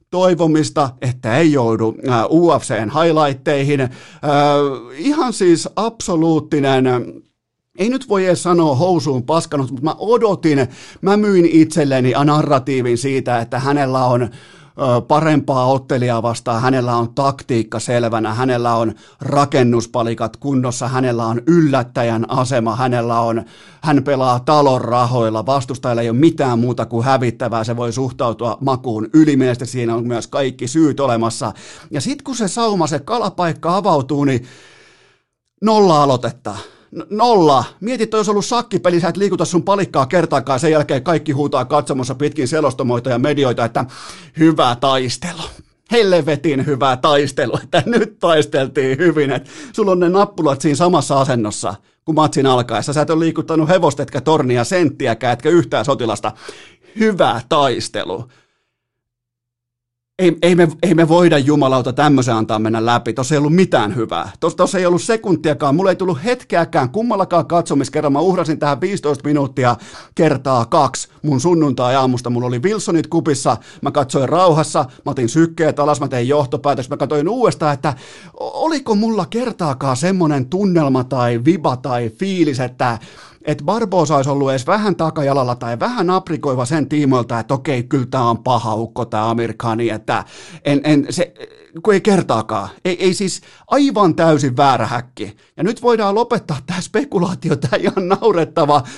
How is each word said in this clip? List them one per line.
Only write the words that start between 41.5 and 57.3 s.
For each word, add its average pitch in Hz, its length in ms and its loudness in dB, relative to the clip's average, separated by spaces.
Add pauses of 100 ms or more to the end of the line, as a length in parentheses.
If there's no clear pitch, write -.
katsomossa 139 500 -2
pitkin 147 340 -4
selostamoita 131 600 -2
ja 120 80 0
medioita, 131 460 0
että 117 200 -2 (540)
hyvä 151 420 4
taistelu. 139 640 -2 (480)
Helvetin 170 760 2
hyvä 135 300 2
taistelu, 143 640 0
että 170 240 0
nyt - 320 0
taisteltiin 147 800 0
hyvin, 151 320 2
että 123 200 -6 (220)
sulla 202 200 0
on 180 80 2
ne 175 80 2
nappulat 175 520 0
siinä 165 160 0
samassa 160 440 2
asennossa, 113 540 -2 (300)
kun 160 100 -2
matsin 147 320 2
alkaessa. 123 460 0
Sä 147 100 0
et 147 80 -2
ole 165 140 0
liikuttanut 160 440 -2
hevosta, 170 340 2
etkä 131 180 -8
tornia, 127 440 0
senttiäkään, 127 680 -2
etkä 123 160 -4
yhtään 151 360 2
sotilasta. 113 480 -2 (680)
Hyvä 175 500 0